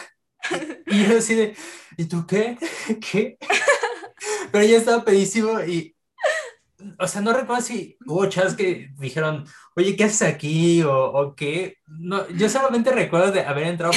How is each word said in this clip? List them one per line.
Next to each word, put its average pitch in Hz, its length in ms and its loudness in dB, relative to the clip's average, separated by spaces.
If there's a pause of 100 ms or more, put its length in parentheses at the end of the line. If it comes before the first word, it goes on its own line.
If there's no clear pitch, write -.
(840)
Y 208 220 2
yo 226 100 6
así 220 180 0
de, 214 200 0 (420)
"¿Y 165 80 -4
tú 170 220 -4
qué? 226 320 -2
<laughs> - 420 -6 (100)
¿Qué?". 214 260 -2 (1120)
Pero 208 140 4
ya 226 120 8
estaba 233 260 2
pedísimo 214 580 2
y, 165 340 -6 (1040)
o 185 80 -2
sea, - 140 -4
no 233 120 2
recuerdo 240 300 -2
si 214 340 -10 (100)
hubo 180 200 0
chavas 185 280 0
que 185 340 -4 (100)
dijeron, 151 460 -4 (300)
"Oye, 190 200 2
¿qué 208 100 2
haces 208 180 0
aquí?", 160 600 2
o, 139 100 2 (180)
o 139 240 -2
qué. 156 420 -6 (100)
No, 180 420 -6
yo 185 200 2
solamente 254 420 2
recuerdo 190 400 2
de 190 100 2
haber 143 260 -2
entrado 170 300 -2